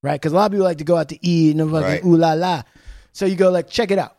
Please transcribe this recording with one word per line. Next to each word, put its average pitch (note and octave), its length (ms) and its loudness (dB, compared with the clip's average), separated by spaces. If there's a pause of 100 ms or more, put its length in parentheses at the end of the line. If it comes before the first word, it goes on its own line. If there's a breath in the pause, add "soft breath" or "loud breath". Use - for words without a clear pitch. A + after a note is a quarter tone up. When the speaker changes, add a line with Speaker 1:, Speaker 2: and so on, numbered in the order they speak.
Speaker 1:
Right? C#3+ 180 -4
'Cause D#3 100 -2
a D#3+ 40 -2
lot G3+ 120 4
of G3 60 -2
people G3 120 0
like F3 140 -2
to D#3 40 -8
go E3+ 140 2
out D#3 120 -4
to - 180 -10
eat D#3+ 280 4
and D#3 140 0
fucking D#3 180 -2
Speaker 2:
Right. F3+ 180 -2
Speaker 1:
ooh F3 120 6
la E3 160 2
la. E3 300 -2 (480 soft breath)
So - 140 -6
you F#3+ 100 -2
go F#3 160 2
like, F3 180 -4
"Check G#3+ 220 -4
it G3 80 0
out. C3+ 200 -8